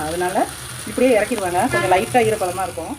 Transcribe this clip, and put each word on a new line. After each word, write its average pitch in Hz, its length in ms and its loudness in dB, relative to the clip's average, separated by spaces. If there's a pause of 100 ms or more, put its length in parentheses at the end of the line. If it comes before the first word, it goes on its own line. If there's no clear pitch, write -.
அதனால 180 300 -2 (540)
இப்படியே 247 260 4
இறக்கிடுவாங்க. 196 440 0 (120)
கொஞ்சம் 349 220 0
லைட்டாக 226 340 2
ஈரப்பதமா 190 380 -2
இருக்கும், 170 320 -8